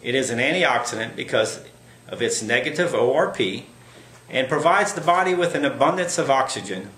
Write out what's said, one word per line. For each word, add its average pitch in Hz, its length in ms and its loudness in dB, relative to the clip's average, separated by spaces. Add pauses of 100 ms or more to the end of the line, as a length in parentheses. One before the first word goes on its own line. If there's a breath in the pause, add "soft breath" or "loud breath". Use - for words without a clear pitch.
It 123 120 -2
is 131 140 0
an 117 100 -2
antioxidant 123 760 0
because - 480 0 (440 loud breath)
of - 120 -8
its 113 220 -2
negative 131 520 0
O 120 200 4
R 185 180 2
P - 320 -4 (640 loud breath)
and 131 220 -2
provides 175 420 2
the - 80 -6
body 180 320 2
with 175 220 0
an 143 100 0
abundance 156 540 0
of 143 100 0
oxygen, 104 680 -2